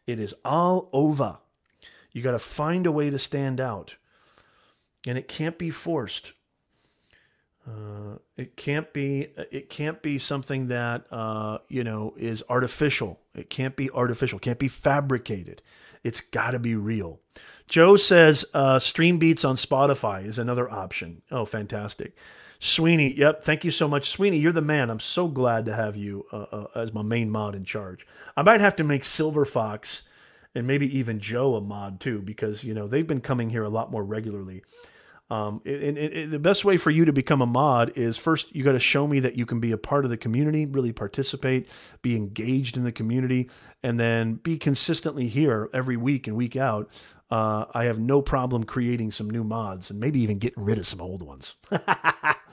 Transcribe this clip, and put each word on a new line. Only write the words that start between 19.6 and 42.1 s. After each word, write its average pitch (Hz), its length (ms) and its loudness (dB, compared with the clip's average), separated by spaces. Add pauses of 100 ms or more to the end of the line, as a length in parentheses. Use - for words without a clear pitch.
is 110 140 -6
another 123 320 -2
option. 92 580 -10
Oh, 120 160 -2
fantastic. 107 720 -8 (420)
Sweeney, 160 540 4
yep, 147 300 4
thank 156 200 0
you 175 60 -2
so 151 180 0
much. 143 220 0
Sweeney, 190 280 2
you're 156 140 4
the 165 100 0
man. 147 280 0
I'm 110 100 -6
so - 280 -2
glad 123 380 0
to 107 100 -4
have 107 200 -2
you, 101 380 -8
uh, 104 180 -10
uh, 104 220 -10
as 117 200 -6
my 107 100 -6
main 113 260 0
mod 107 240 -4
in 95 120 -10
charge. 95 420 -10 (280)
I 139 60 0
might 208 200 8
have 196 160 4
to 165 60 2
make 143 220 0
Silver 151 400 0
Fox 107 560 -4 (540)
and 120 100 -4
maybe 139 320 0
even 113 220 -2
Joe 120 360 0
a 104 60 -2
mod 101 380 -10
too, 110 220 -4
because, 107 420 -6
you 110 100 -6
know, 104 140 -6
they've 147 180 0
been 147 160 -2
coming 120 300 -2
here 113 120 -2
a 104 60 -4
lot 113 220 -4
more 110 120 -4
regularly. 101 600 -8 (680)
Um, 107 340 -4
and, 143 200 -6
and, 147 160 -2
and 156 340 -6
the 147 60 -2
best 190 260 2
way 196 120 6
for - 120 0
you 160 160 6
to 147 80 6
become 135 300 4
a - 20 4
mod 120 500 4
is 117 220 0
first, - 380 0
you 139 80 -2
gotta 135 160 4
show 139 260 2
me 147 140 2
that 123 160 0
you 120 100 -2
can 117 140 -2
be 117 120 0
a 107 60 0
part 143 280 0
of 123 40 -2
the 117 80 -2
community, 151 480 0
really 135 260 0
participate, 131 760 -2 (340)
be 120 140 0